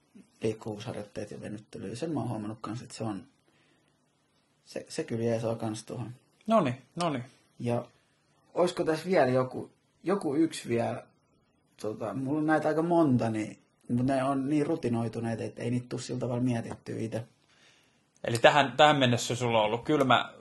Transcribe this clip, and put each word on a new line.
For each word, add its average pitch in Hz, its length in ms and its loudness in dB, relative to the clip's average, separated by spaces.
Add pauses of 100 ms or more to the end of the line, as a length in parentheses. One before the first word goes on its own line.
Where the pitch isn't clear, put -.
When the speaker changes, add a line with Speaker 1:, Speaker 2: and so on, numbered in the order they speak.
(420)
Speaker 1:
liikkuvuusharjoitteet 107 920 -8
ja - 100 -14
venyttely. 101 540 -12
Sen 160 160 -6
mä 139 80 -2
oon 117 100 -4
huomannut 110 320 -8
kans, 110 200 -8
että - 140 -18
se - 80 -8
on... 101 200 -6 (1400)
Se, - 240 -12
se - 140 -6
kyllä 113 220 -4
jeesaa 113 300 0
kans 110 280 -6
tuohon. 120 280 -10 (360)
Speaker 2:
Noniin, 180 340 2 (140)
noniin. 156 280 -2 (360)
Speaker 1:
Ja 120 260 -2 (680)
oisko 175 300 0
tässä 156 220 -2
vielä 160 260 4
joku, 127 400 -2 (320)
joku 165 320 -2
yksi 151 340 0
vielä? 117 340 -2 (800)
Tota, 107 320 -6
mulla 135 260 -2
on 151 60 0
näitä 156 220 2
aika 156 140 2
monta, 156 480 4
niin, 107 300 -4 (300)
mut 123 160 0
ne 135 180 2
on 135 260 -2
niin 151 180 2
rutinoituneet, 117 760 -2
että 110 220 -8
ei 120 80 -2
niitä 123 180 -2
tuu 131 100 -6
sillä 127 200 -8
tavalla 123 220 -2
mietittyä 117 580 -4
ite. 113 240 -4 (1000)
Speaker 2:
Eli 117 140 0
tähän, 139 400 6
tähän 151 200 8
mennessä 120 380 2
sulla 117 240 2
on 107 60 6
ollut 117 200 -2
kylmä 135 560 2